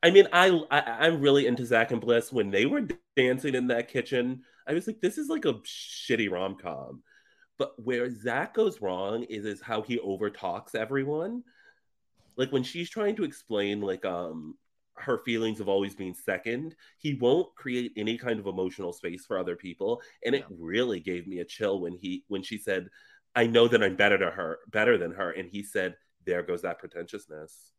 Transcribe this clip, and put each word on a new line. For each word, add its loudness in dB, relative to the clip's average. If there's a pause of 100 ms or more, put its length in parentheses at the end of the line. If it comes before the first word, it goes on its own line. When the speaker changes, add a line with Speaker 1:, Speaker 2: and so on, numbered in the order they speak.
Speaker 1:
I 8
mean, 12
I, 8 (220)
I, 2
I'm 2
really 6
into 0
Zach 2
and -2
Bliss. 2
When 0
they 4
were 0 (280)
dancing 2
in 0
that 0
kitchen, -2 (240)
I -2
was -2
like, -8
"This 0
is -6
like -4
a 2
shitty -4
rom-com." -8 (540)
But -4
where -2
Zach -4
goes 0
wrong -2
is, -10
is -6
how -4
he -4
overtalks -6
everyone. -4 (920)
Like, -2
when 0
she's -8
trying -2
to -2
explain, -2
like, -4
um, -6 (400)
her -2
feelings -2
of -4
always 0
being -8
second, -6 (240)
he -4
won't 2
create -6
any -2
kind -4
of -8
emotional -4
space -10
for -4
other -4
people. -4 (260)
And 2
it -4
Speaker 2:
No. -16
Speaker 1:
really -2
gave -6
me -8
a -6
chill -4
when -6
he, -8
when -6
she -10
said, -4 (480)
"I 4
know 6
that 6
I'm 2
better 6
to 0
her, -6 (100)
better 4
than -2
her." -4
And -8
he -10
said, -4 (300)
"There 0
goes -4
that -6
pretentiousness." -14